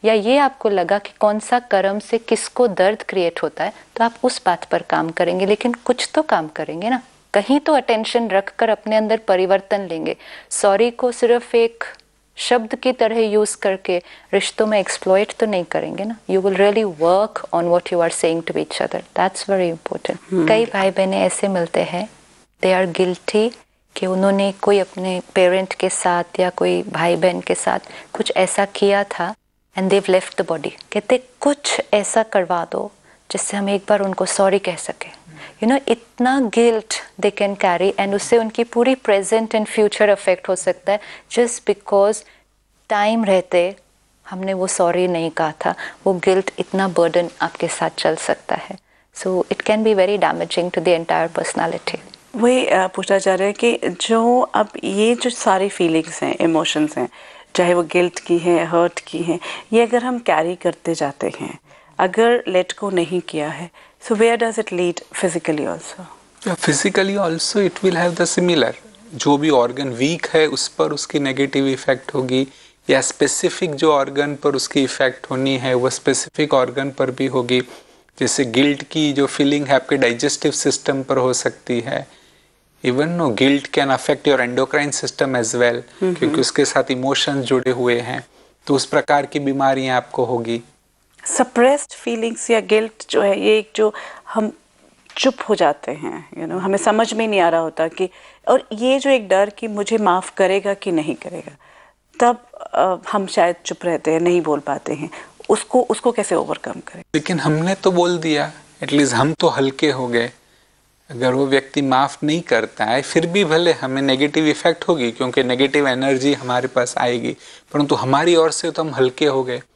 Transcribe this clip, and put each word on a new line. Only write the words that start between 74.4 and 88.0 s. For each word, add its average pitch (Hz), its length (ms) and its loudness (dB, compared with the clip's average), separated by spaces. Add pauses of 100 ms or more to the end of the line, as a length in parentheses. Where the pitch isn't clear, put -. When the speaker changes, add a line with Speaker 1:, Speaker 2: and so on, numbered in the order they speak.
Speaker 3:
उसकी 135 280 0
effect 127 480 -2
होनी 135 260 -2
है 127 160 -2
वो 127 160 2
specific 143 640 -2
organ 131 360 0
पर 131 220 -2
भी 135 160 -2
होगी। 127 340 0 (580)
जैसे 131 260 0
guilt 139 380 2
की 151 300 -2
जो 139 120 2
feeling 143 420 0
है 139 80 4
आपके 139 220 0
digestive 135 540 0
system 135 520 -2
पर 131 140 0
हो 127 160 2
सकती - 460 -4
है। - 440 -8 (640)
Even 131 220 0
no, 170 240 0
guilt 139 320 2
can 139 240 -2
affect 135 400 0
your 135 120 4
endocrine 131 520 -2
system - 360 -4
as 123 200 -2
well, 120 300 2 (240)
Speaker 2:
हम्म। 185 120 0
Speaker 3:
क्योंकि 151 280 0
उसके 135 240 2
साथ 135 260 0
emotions 135 540 -2
जुड़े 127 260 0
हुए 120 280 0
हैं, 127 280 -8 (400)